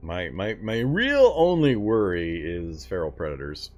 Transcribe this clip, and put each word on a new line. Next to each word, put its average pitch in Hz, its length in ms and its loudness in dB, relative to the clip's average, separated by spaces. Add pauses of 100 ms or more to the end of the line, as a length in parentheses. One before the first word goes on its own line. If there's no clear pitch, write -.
My, 82 280 -8
my, 98 240 -6
my 110 260 -4
real 240 560 4
only 160 400 4
worry 90 680 0
is 82 400 -8
feral 82 280 -4
predators. 73 640 -10